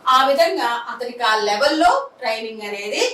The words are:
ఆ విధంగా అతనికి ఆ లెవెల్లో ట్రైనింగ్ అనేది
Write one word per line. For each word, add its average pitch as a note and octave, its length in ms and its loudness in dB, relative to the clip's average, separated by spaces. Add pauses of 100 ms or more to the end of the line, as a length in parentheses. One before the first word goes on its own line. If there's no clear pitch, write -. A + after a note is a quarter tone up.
(140)
ఆ C4 40 6 (100)
విధంగా E4 400 2 (240)
అతనికి A#3+ 380 -6
ఆ G#3+ 40 2 (140)
లెవెల్లో D#4 420 2 (300)
ట్రైనింగ్ A3 480 -6
అనేది G#3 340 -4 (100)